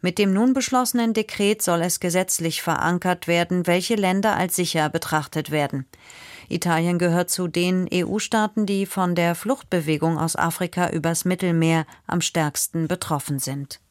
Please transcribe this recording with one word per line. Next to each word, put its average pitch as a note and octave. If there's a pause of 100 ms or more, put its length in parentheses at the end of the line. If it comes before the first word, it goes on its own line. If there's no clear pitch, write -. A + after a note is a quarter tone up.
Mit F3+
dem G3+
nun A#3+
beschlossenen B3
Dekret G#3+
soll E3+
es F3
gesetzlich F3
verankert F3
werden, E3+
welche F3+
Länder G3
als F3
sicher E3
betrachtet D3+
werden. C#3+ (680)
Italien E3+
gehört F3
zu F#3
den F3+
E-U-Staaten, G#3+
die G3
von F3+
der E3+
Fluchtbewegung E3
aus D#3+
Afrika F3
übers E3
Mittelmeer E3 (220)
am E3+
stärksten D#3+
betroffen D3+
sind. C#3 (120)